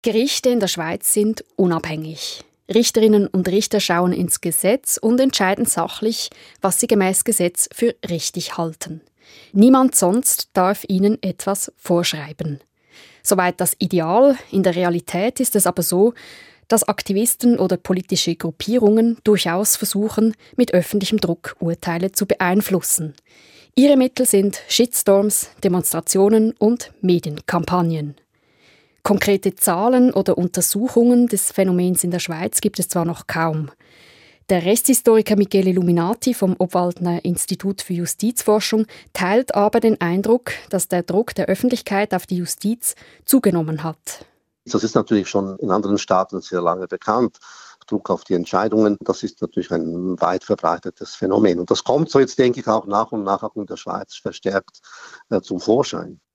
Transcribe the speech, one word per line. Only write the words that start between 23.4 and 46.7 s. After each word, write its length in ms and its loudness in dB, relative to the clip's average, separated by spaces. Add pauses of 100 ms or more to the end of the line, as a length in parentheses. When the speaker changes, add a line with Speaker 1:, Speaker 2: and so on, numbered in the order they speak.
Speaker 1:
Ihre 220 6
Mittel 300 2
sind 420 2
Shitstorms, 840 2 (140)
Demonstrationen 960 2
und 400 0
Medienkampagnen. 1120 -2 (880)
Konkrete 540 0
Zahlen 560 2
oder 260 2
Untersuchungen 880 2
des 240 -2
Phänomens 540 0
in 80 -2
der 80 -4
Schweiz 400 -6
gibt 180 -2
es 100 -4
zwar 160 -2
noch 220 -6
kaum. 440 -2 (760)
Der 160 2
Rechtshistoriker 720 4
Michele 380 2
Luminati 600 0
vom 260 0
Obwaldner 680 -2
Institut 580 -4
für 120 -8
Justizforschung 920 0 (260)
teilt 440 0
aber 240 2
den 200 0
Eindruck, 520 0 (180)
dass 160 -2
der 160 -2
Druck 320 -2
der 120 -2
Öffentlichkeit 680 -2
auf 120 -4
die 100 -4
Justiz 580 -4 (300)
zugenommen 580 0
hat. 420 -12 (400)
Speaker 2:
Das 200 -2
ist 100 -4
natürlich 340 0
schon 300 -4
in 140 -2
anderen 260 0
Staaten 420 -2
sehr 200 -6
lange 260 -2